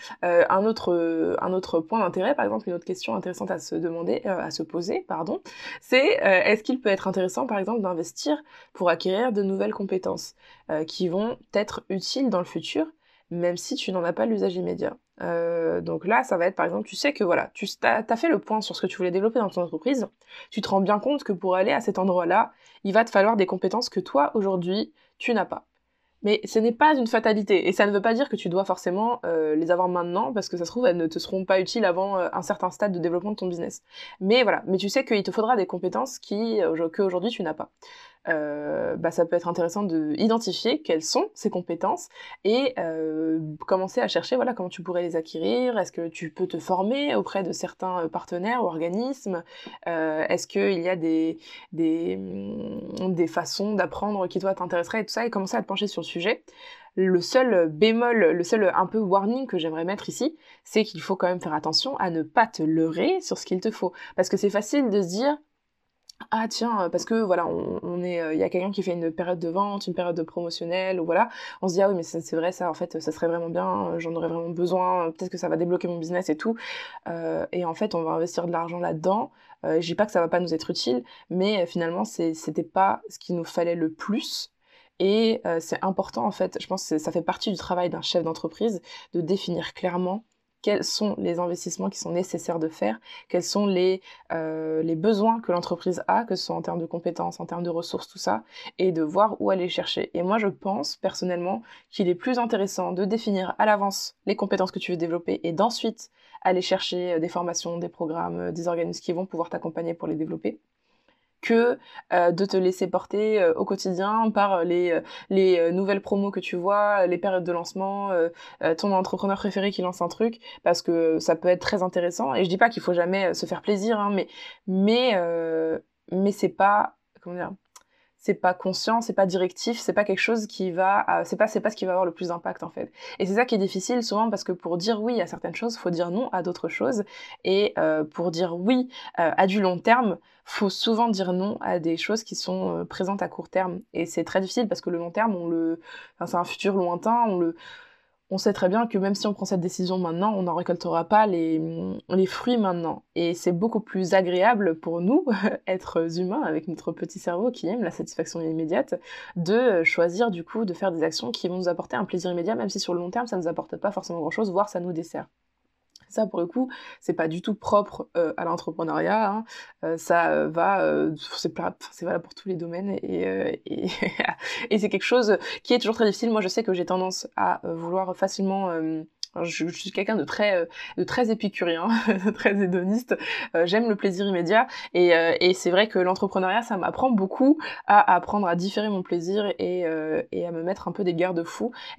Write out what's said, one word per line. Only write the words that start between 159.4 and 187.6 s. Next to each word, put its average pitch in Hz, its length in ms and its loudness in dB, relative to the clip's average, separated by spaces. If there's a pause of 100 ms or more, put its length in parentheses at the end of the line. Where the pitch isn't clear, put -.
euh, 220 300 4
choisir 180 460 2
du 170 140 -6
coup 226 220 -2
de 180 80 -2
faire 190 180 0
des 160 120 0
actions 165 260 -2
qui 214 180 -4
vont 180 80 -2
nous 185 120 0
apporter - 280 -2
un 208 80 0
plaisir 180 260 -4
immédiat, 175 240 -2
même 226 160 -2
si 202 100 -4
sur 185 120 -2
le 175 80 0
long 175 100 -4
terme, 233 160 -2
ça 226 100 -4
ne 185 60 -2
nous 160 60 -2
apporte - 300 -6
pas 196 140 -2
forcément 175 280 -6
grand-chose, 180 300 0
voire 202 180 2
ça 180 120 -6
nous 180 120 -4
dessert. 165 340 -8 (840)
Ça, 220 180 0
pour 180 100 -4
le 170 80 0
coup, 254 240 -2 (300)
c'est - 140 -4
pas 160 120 0
du 160 160 -4
tout 208 140 -2
propre, - 600 0
euh, 170 200 2
à - 80 -4
l'entrepreneuriat, 170 880 0
hein. 220 120 -4 (400)
Euh, 165 120 -2
ça, 170 340 4
euh, 151 180 2
va, 175 340 2
euh, 156 340 2
c'est - 360 -6
pla-, 175 240 -6 (140)
c'est - 140 -12
valable 170 180 -2
pour - 140 -20
tous - 120 -10
les 185 60 -2
domaines 170 360 -6 (120)
et, 180 240 -2
euh, 190 240 -2 (160)
et, - 220 -4 (420)
<laughs> - 400 -10
et 220 80 4
c'est 202 120 0
quelque 196 120 -2
chose 214 360 4 (260)
qui 240 100 4
est 247 40 4
toujours 226 180 0
très 226 100 4
difficile. 214 240 2
Moi, 220 100 4
je 185 80 -2
sais 202 140 0
que 190 100 0
j'ai 175 140 0
tendance 185 480 -2
à, 185 320 0
euh, 170 80 -4
vouloir 180 420 -2
facilement, 196 540 0
euh, 160 320 -2 (400)
je, 165 240 -4
je 170 100 -6
suis - 140 -10
quelqu'un 170 240 -2
de 156 80 0
très, 202 320 0
euh, 170 120 2 (300)
de 185 60 -2
très 226 300 0
épicurien, 180 560 -2 (240)
<laughs> 190 240 0
très - 140 2
hédoniste. 196 640 0 (400)
Euh, 170 100 6
j'aime 220 220 2
le 208 80 2
plaisir 196 320 0
immédiat 190 400 4 (240)
et, 175 200 6
euh, 165 280 6
et 180 140 6
c'est 175 180 0
vrai 202 160 6
que 220 100 0
l'entrepreneuriat, 185 640 2
ça 226 140 -4
m'apprend 185 340 0
beaucoup 247 480 4 (300)